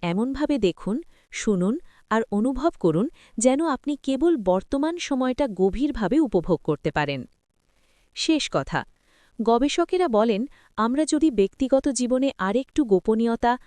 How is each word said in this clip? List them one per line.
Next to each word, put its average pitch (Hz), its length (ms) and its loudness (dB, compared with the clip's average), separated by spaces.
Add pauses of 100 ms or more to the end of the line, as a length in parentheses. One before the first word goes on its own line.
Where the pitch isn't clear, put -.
এমনভাবে 262 560 -2
দেখুন, 208 440 -2 (300)
শুনুন 202 480 -2 (300)
আর 220 120 2 (100)
অনুভব 254 480 0
করুন 180 300 2 (280)
যেন 262 280 2
আপনি 285 300 -4
কেবল 269 420 0
বর্তমান 262 600 -2
সময়টা 262 500 -2
গভীরভাবে 208 720 0
উপভোগ 185 420 0
করতে 151 300 -4
পারেন। 143 380 -4 (840)
শেষ - 360 -2
কথা, - 340 -4 (560)
গবেষকেরা 294 680 2
বলেন, 220 380 2 (320)
আমরা 247 280 0
যদি 302 260 2
ব্যক্তিগত 254 580 0
জীবনে 254 480 0
আরেকটু 233 480 -2
গোপনীয়তা 226 800 2